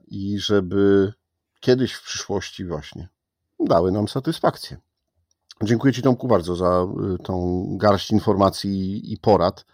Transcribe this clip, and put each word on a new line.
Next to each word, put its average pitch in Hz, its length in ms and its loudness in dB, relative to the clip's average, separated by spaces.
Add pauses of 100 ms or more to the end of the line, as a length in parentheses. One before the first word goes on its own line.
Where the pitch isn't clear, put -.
i 101 300 -6
żeby 98 720 2 (480)
kiedyś 127 320 2
w - 120 -16
przyszłości - 600 -8
właśnie 85 440 -10 (520)
dały 95 320 2
nam 104 160 0
satysfakcję. - 680 -4 (840)
Dziękuję 117 300 2
ci, 127 100 -8
Tomku, 127 260 2
bardzo 87 280 0
za, 90 300 2 (280)
y, 90 80 -8
tą 90 420 -2 (140)
garść 101 320 2
informacji 98 1000 0
i 107 60 -8
porad, 95 560 2